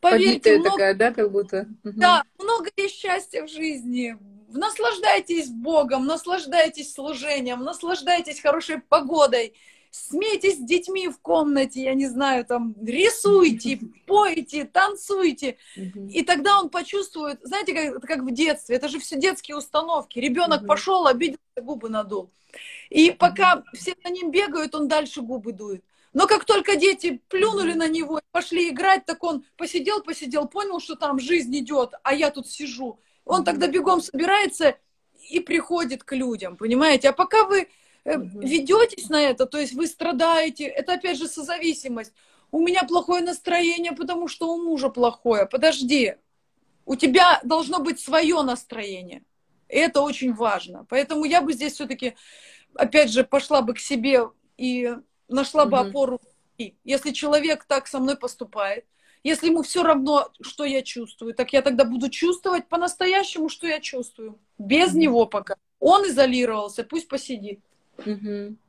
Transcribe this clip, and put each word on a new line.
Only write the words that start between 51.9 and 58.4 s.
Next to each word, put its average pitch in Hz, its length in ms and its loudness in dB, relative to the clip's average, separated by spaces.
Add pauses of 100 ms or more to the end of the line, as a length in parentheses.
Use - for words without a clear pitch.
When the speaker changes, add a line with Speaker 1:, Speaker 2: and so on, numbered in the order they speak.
Speaker 1:
опять 269 380 4
же, 254 120 2
пошла 277 380 0
бы 233 120 -4
к - 60 -12
себе 247 480 0 (300)
и 247 360 -4 (340)
нашла 269 380 2
бы 247 120 2
Speaker 2:
Мгм. 226 100 0
Speaker 1:
опору. 262 320 -2 (380)
И - 160 -12 (100)
если 277 280 -2
человек 294 540 0
так 269 220 -2
со 277 120 -6
мной 262 160 -2
поступает, 214 680 -6 (400)